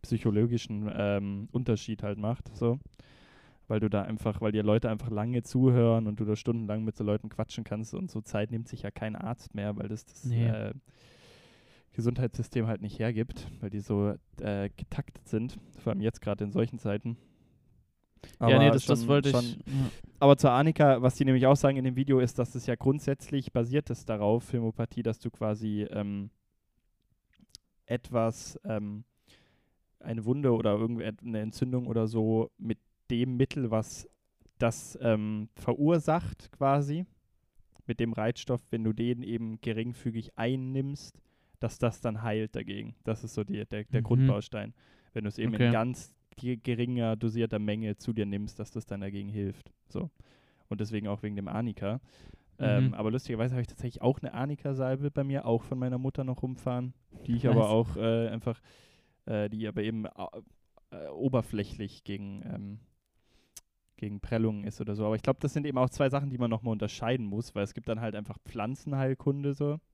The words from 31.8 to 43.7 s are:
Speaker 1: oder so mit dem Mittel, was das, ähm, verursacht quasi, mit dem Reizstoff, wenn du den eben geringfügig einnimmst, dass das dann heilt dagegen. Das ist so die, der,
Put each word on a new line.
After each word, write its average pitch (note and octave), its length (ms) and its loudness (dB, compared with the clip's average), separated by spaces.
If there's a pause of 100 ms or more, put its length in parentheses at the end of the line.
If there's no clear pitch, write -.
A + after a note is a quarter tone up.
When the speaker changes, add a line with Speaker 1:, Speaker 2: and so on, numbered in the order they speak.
Speaker 1:
oder A2+ 200 0
so A2 500 2
mit A2 200 -4 (320)
dem B2 280 0
Mittel, C3 340 0
was - 360 -2 (500)
das, - 440 -2
ähm, G#2+ 540 0
verursacht D#3 960 0
quasi, C#3+ 540 2 (840)
mit A#2+ 120 -4
dem A#2 140 0
Reizstoff, A#2 560 -2
wenn A2+ 140 -2
du A2 100 2
den A#2+ 300 -2
eben A2 380 -6
geringfügig A#2 760 -6
einnimmst, C3 840 -4 (400)
dass - 200 -4
das A#2 200 0
dann A2 220 -4
heilt A2 340 -2
dagegen. G#2+ 480 -8
Das A2 200 -4
ist A2+ 100 -10
so G#2+ 100 -2
die, G2+ 220 -4
der, G#2 200 -8